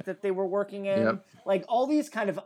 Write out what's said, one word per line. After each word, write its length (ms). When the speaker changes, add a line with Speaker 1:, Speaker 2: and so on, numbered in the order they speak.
Speaker 1:
that 160
they 100
were 160
working 380
in. 180
Speaker 2:
Yep. 220
Speaker 1:
Like, 220
all 180
these 240
kind 200
of 160